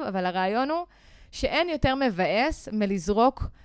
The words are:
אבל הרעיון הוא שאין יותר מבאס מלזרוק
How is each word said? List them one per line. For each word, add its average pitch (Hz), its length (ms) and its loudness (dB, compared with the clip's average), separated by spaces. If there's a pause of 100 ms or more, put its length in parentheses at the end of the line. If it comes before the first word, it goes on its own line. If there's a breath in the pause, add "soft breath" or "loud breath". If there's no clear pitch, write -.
אבל 190 180 -2
הרעיון 190 440 0
הוא 339 160 -2 (460 soft breath)
שאין 311 380 0
יותר 277 260 2
מבאס 226 760 0
מלזרוק 208 760 2 (160 soft breath)